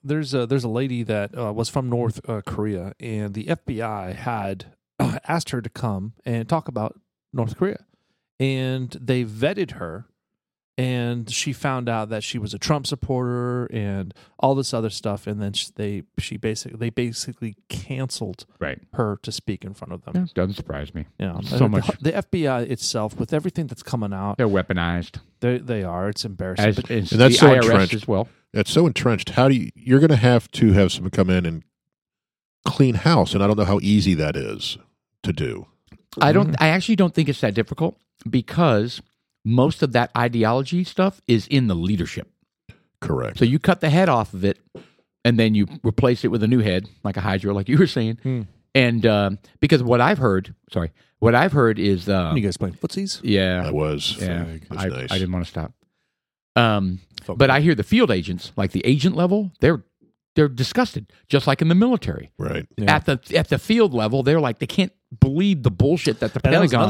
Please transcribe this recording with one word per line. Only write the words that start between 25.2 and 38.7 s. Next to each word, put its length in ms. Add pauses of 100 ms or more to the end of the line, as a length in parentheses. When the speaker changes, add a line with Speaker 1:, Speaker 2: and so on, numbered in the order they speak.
Speaker 1:
they, 180
they 260
are. 240
It's 160
embarrassing. 420
Speaker 2:
As, 100
Speaker 1:
But 140
Speaker 2:
as 220
Speaker 3:
And 80
that's 180
Speaker 2:
the 80
Speaker 3:
so 0
Speaker 2:
I 60
R 60
S 80
Speaker 3:
entrenched. 280
Speaker 2:
as 140
well. 200 (240)
Speaker 3:
That's 200
so 140
entrenched. 440
How 180
do 60
you, 220
you're 240
gonna 160
have 360
to 200
have 180
someone 220
come 180
in 160
and 160 (1000)
clean 320
house, 380
and 80
I 40
don't 120
know 60
how 180
easy 320
that 220
is 420 (440)
to 100
do. 340 (540)
Speaker 2:
I 120
don't, 200
Speaker 1:
Mm-hmm. 100
Speaker 2:
I 60
actually 280
don't 180
think 140
it's 140
that 120
difficult 440 (300)
because 760 (420)